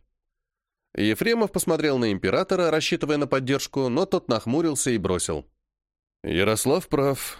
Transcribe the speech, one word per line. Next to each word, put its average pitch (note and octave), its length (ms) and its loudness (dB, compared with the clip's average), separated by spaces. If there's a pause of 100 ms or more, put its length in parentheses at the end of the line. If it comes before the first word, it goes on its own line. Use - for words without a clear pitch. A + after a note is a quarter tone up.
(960)
Ефремов G3 560 0
посмотрел D3 480 0
на A2+ 140 2
императора, D#3+ 580 0
рассчитывая D#3 460 0
на C#3+ 100 0
поддержку, C3+ 640 -2
но D3+ 180 0
тот - 220 -2
нахмурился C3+ 640 0
и A2+ 60 2
бросил: F2 480 -2 (760)
«Ярослав G#2+ 640 0
прав, C#3 520 -2